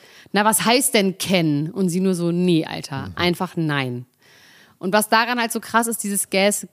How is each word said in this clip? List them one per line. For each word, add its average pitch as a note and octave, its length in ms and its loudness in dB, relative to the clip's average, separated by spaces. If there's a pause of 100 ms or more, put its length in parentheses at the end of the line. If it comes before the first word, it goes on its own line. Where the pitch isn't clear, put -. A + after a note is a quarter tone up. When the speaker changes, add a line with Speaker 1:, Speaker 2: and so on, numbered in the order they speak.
(320)
Speaker 1:
"Na, G#3 140 2
was G#3+ 200 2
heißt B3 280 2
denn G3 240 2
kennen?" E3 540 0
Und F#3+ 180 0
sie F3 120 -2
nur F#3+ 140 2
so, E3+ 160 -2
"Nee, F3 340 2
Alter, - 420 -8
Speaker 2:
Mhm. F2+ 80 -12
Speaker 1:
einfach F3 400 -2
nein." C3+ 500 -2 (720)
Und F#3 140 -4
was G#3+ 160 2
daran A#3 300 2
halt A3+ 120 -2
so A3+ 80 -6
krass A3+ 260 0
ist, A#3 180 -6
dieses G3+ 280 -4
Gas G3 420 2